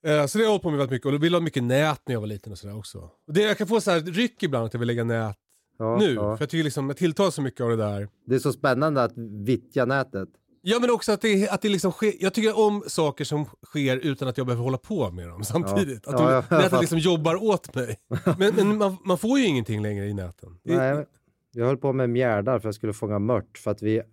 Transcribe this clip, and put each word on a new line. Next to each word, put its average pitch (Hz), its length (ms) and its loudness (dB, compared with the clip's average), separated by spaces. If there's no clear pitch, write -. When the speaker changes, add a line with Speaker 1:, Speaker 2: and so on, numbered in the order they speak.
Speaker 1:
Eh, 151 200 4
så 208 120 -2
det 226 60 4
har - 20 4
jag 214 40 4
hållit 202 120 2
på 175 80 -2
med 147 80 0
väldigt 131 140 0
mycket. 131 140 -4
Och 135 60 2
då 143 60 0
ville 170 180 2
jag 175 40 4
ha 170 40 -2
mycket 143 200 -2
nät 139 420 2
när 131 80 -4
jag 110 60 -4
var 107 60 -8
liten 107 260 -10
och 92 60 -14
sådär 101 200 -14
också. - 200 -16
Och - 360 -18
det, 202 80 4
jag 208 160 2
kan 208 80 -2
få 220 140 2
så 202 100 0
här 165 100 4
ryck 185 420 -2
ibland 131 240 0
att 110 80 -6
jag 120 40 -4
vill 120 80 0
lägga 120 180 0
nät 113 320 -2
Speaker 2:
Ja, 113 200 0
Speaker 1:
nu. 170 140 4
Speaker 2:
ja. 107 220 -2
Speaker 1:
För 107 60 -6
jag 147 80 -6
tycker 165 140 0
liksom, 139 240 -4
jag 139 80 -6
tilltar 175 340 0
så 151 120 -6
mycket 131 180 -4
av 117 100 0
det 117 60 2
där. 104 320 -2
Speaker 2:
Det 123 80 0
är 135 40 2
så 139 140 0
spännande 139 500 0
att 117 100 0
vittja 127 380 0
nätet. 127 440 -2
Speaker 1:
Ja, 214 180 0
men 247 100 2
också 220 220 0
att 202 80 0
det, 208 280 2
att - 140 -2
det 214 60 0
liksom 185 240 0
sker. 214 280 0
Jag 190 140 0
tycker 214 240 2
om 208 280 2
saker 151 380 -2
som 147 200 -2
sker 135 300 0
utan 131 320 -2
att 123 100 -4
jag 127 80 -2
behöver 120 180 -2
hålla 131 140 -2
på 147 320 -4
med 87 180 -12
dem 95 160 -10
samtidigt. 165 600 -2
Speaker 2:
Ja. 147 80 -6
Speaker 1:
Att 123 60 2
Speaker 2:
Ja, 123 60 6
Speaker 1:
de, 131 60 4
Speaker 2:
ja, - 20 4
jag 127 160 0
Speaker 1:
nätet 147 200 4
Speaker 2:
fattar. 127 100 2
Speaker 1:
liksom 165 180 0
jobbar 165 440 0
åt 208 320 0
mig. 120 220 -6
Speaker 2:
<laughs> 170 220 0
Speaker 1:
Men, 196 180 4
men 214 220 4
man, 196 260 0
man 185 140 0
får 254 200 2
ju 254 80 4
ingenting 113 360 0
längre 104 240 -4
i 104 80 -4
näten. 92 500 -10
Det 165 120 0
Speaker 2:
Nej, 135 300 0
jag 120 140 -2
höll 135 100 2
på 135 160 -2
med 127 180 0
mjärdar 117 480 0
för 110 100 -4
jag 101 60 -4
skulle 107 180 -6
fånga 104 260 -4
mört. 107 400 -2
För - 120 -6
att 104 120 -6
vi 110 200 0